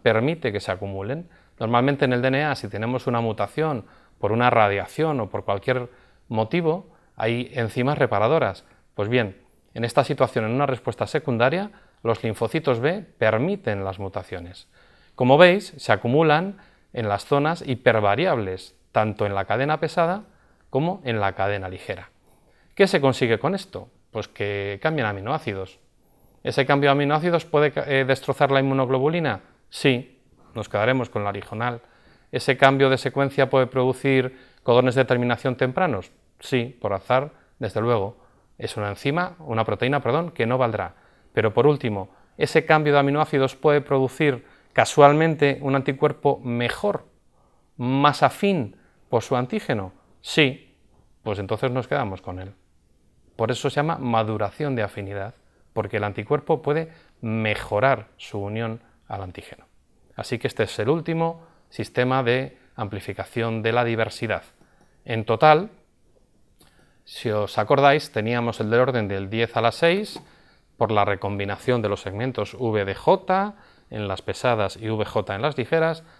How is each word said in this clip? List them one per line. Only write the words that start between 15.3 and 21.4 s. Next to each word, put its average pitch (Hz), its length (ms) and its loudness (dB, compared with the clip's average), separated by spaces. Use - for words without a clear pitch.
veis, 185 380 6
se 127 160 -2
acumulan 156 680 2
en 113 160 -4
las 101 180 -2
zonas 151 380 0
hipervariables, 113 1120 0
tanto 107 360 0
en 101 100 -2
la 98 80 -2
cadena 139 340 -2
pesada 170 460 -2
como 170 340 -2
en 117 160 -2
la 98 140 0
cadena 98 340 -2